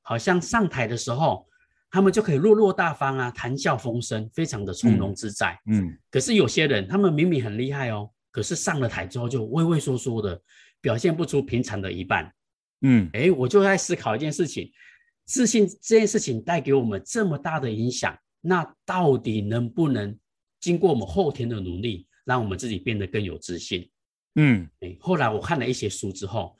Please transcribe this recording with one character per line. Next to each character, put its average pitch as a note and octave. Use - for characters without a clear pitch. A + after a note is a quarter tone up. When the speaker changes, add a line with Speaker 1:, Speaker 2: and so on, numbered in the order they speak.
Speaker 1:
好 A#2
像 F3+
上 G#3+
台 B2+
的 A2+
时 -
候， B2+
他 F#3
们 G3
就 A3
可 F#3+
以 C3+
落 G#3
落 G#3+
大 F3
方 C3+
啊， B2
谈 B2
笑 C#3
风 A#2
生， A2
非 E3
常 G#2
的 F#2+
从 A2+
容 F#2+
自 G2+
在。 F#2+
Speaker 2:
嗯。 G#2
嗯。 D#2+
Speaker 1:
可 -
是 A3
有 E3+
些 D#3
人， G#2+
他 F3
们 G3
明 D#3
明 D3+
很 G#2
厉 C3
害 C3+
哦， G#2
可 -
是 E3
上 D#3+
了 B2
台 -
之 G#2+
后 A#2+
就 A#2
畏 C#3
畏 E3
缩 C#3
缩 A2+
的， F#2+
表 A#2
现 E3
不 D#3+
出 G#2+
平 A#2+
常 G#2
的 F#2+
一 F2+
半。 F#2
Speaker 2:
嗯。 A#2
Speaker 1:
诶， C3+
我 C3
就 G3+
在 G3
思 F3
考 -
一 A#2+
件 D3+
事 D#3+
情， -
自 B3+
信 G#3+
这 A3
件 G#3+
事 G#3
情 A2+
带 E3
给 C#3
我 C#3
们 G#2+
这 A3+
么 D#3
大 D#3+
的 C3+
影 A2
响， -
那 E3+
到 F3
底 A2
能 A2+
不 D#3
能 G#2+
经 F3
过 F#3
我 D3+
们 G#2+
后 D#3
天 A#2+
的 A#2
努 F2+
力， G2+
让 B2+
我 A2
们 F#2+
自 B2+
己 G2+
变 A2+
得 G2
更 G#2
有 F2
自 F2
信？ F2
Speaker 2:
嗯。 A#2+
Speaker 1:
诶， F2+
后 F3+
来 B2+
我 G#2+
看 -
了 A#2+
一 B2+
些 A2+
书 G2
之 -
后， F#2